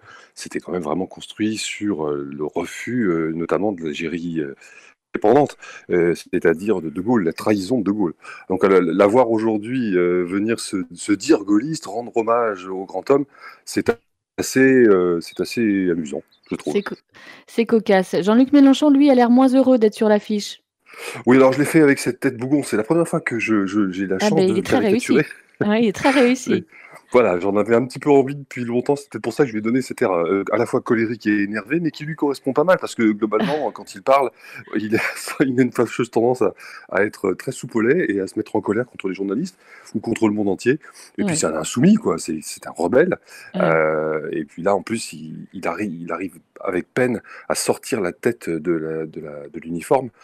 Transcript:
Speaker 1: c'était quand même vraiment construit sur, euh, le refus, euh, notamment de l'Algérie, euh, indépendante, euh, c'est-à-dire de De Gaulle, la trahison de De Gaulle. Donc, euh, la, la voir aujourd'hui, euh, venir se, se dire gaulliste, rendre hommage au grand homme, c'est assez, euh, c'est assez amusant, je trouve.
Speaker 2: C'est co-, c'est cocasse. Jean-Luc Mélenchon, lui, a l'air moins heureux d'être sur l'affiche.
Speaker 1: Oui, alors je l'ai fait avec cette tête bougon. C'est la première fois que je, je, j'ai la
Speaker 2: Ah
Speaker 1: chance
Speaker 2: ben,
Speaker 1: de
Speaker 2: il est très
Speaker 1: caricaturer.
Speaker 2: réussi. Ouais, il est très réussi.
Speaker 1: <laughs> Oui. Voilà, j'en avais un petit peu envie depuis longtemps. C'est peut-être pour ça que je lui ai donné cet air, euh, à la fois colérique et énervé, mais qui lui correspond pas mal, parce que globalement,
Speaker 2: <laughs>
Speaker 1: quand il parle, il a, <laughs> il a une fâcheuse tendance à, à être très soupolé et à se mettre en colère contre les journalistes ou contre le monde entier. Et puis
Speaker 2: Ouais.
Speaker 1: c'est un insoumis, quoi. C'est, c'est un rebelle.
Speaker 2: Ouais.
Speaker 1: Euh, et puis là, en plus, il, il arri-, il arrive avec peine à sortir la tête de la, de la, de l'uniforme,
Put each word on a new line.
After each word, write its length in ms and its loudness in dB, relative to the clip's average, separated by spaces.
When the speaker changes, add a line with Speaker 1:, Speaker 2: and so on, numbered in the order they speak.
Speaker 1:
c'était 240 -12
quand 100 -14
même 120 -6
vraiment 240 -4
construit 500 -6
sur, 500 -6
euh, 240 -4
le 140 -8
refus, 680 -4
euh, 220 -2
notamment 400 -2
de 100 -10
l'Algérie, 560 -6
euh, 160 -6
indépendante, 420 4
euh, 260 2
c'est-à-dire 680 -2
de 80 -8
De 100 -8
Gaulle, 240 0
la 80 -2
trahison 460 -2
de 60 -2
De 60 -2
Gaulle. 220 -2
Donc, 120 -4
euh, 60 4
la, 240 4
la 140 6
voir 240 4
aujourd'hui, 680 -2
euh, 260 2
venir 380 -2
se, 240 -6
se 180 -4
dire 320 2
gaulliste, 420 -2
rendre 280 -8
hommage 520 -2
au 180 -8
grand 260 -8
homme, 140 4
c'est 260 -2
assez, 240 -2
euh, 600 6
c'est 180 -10
assez 500 -2
amusant, 300 -4
je 60 -6
trouve. 180 -4
Speaker 2:
C'est 80 0
co-, 120 -12
c'est 180 -2
cocasse. 560 2
Jean-Luc 320 4
Mélenchon, 380 6
lui, 180 6
a 60 6
l'air 160 6
moins 180 6
heureux 300 6
d'être 160 2
sur 160 2
l'affiche. 520 -2
Speaker 1:
Oui, 140 6
alors 160 6
je 40 0
l'ai 60 2
fait 160 4
avec 180 6
cette 220 -4
tête 160 0
bougon. 260 0
C'est 140 -4
la 80 0
première 240 0
fois 140 -4
que 160 -4
je, 260 0
je, 260 0
j'ai 160 -4
la 140 -2
Speaker 2:
Ah 80 2
Speaker 1:
chance 100 2
Speaker 2:
ben, 80 4
Speaker 1:
de 60 2
Speaker 2:
il 60 -2
est 40 0
très 200 0
Speaker 1:
caricaturer. 400 2
Speaker 2:
réussi. 120 -14
Ouais, 220 0
il 60 2
est 40 0
très 180 0
réussi. 400 2
Speaker 1:
<laughs> 60 -20
Oui. 0 -
Voilà, 300 4
j'en 160 0
avais 180 2
un 120 4
petit 120 -12
peu 120 0
envie 260 4
depuis 300 -10
longtemps. 280 -2
C'est 140 -8
peut-être 140 -12
pour 100 -4
ça 120 2
que 40 0
je 60 -10
lui 60 -4
ai 20 -4
donné 180 0
cet 220 -8
air, 100 2
euh, 400 0
à 60 2
la 80 0
fois 160 -2
colérique 440 -2
et 180 0
énervé, 360 -6
mais 100 -4
qui 140 -12
lui 100 -8
correspond 380 -4
pas 120 2
mal, 140 6
parce 160 -8
que 80 -2
globalement, 680 0
Speaker 2:
<laughs> 40 -10
Speaker 1:
quand 200 -18
il 80 -18
parle, 280 4
il 180 -2
a, 60 2
<laughs> 200 -4
il 180 0
a 40 6
une 100 0
fâcheuse 380 -2
tendance 320 0
à, 100 2
à 140 0
être 280 -2
très 180 -10
soupolé 600 0
et 100 -2
à 60 -4
se 120 -10
mettre 180 -4
en 40 -2
colère 240 -2
contre 240 -10
les 60 -6
journalistes 420 -6
ou 60 -6
contre 280 0
le 60 0
monde 160 -2
entier. 220 0
Et 60 -4
puis 120 -2
Speaker 2:
Ouais. 60 -2
Speaker 1:
c'est 120 0
un 100 -2
insoumis, 380 2
quoi. 240 0
C'est, 240 -8
c'est 240 -16
un 60 -14
rebelle. 440 2
Speaker 2:
Ouais. 80 -2
Speaker 1:
Euh, 680 0
et 140 -6
puis 180 -14
là, 120 0
en 80 -2
plus, 320 -8
il, 400 -16
il 120 -10
arri-, 360 -6
il 100 -10
arrive 260 -10
avec 320 -6
peine 300 -2
à 60 -2
sortir 480 -4
la 100 -4
tête 380 -4
de 220 -2
la, 340 -4
de 160 -14
la, 260 -14
de 120 -14
l'uniforme, 500 -2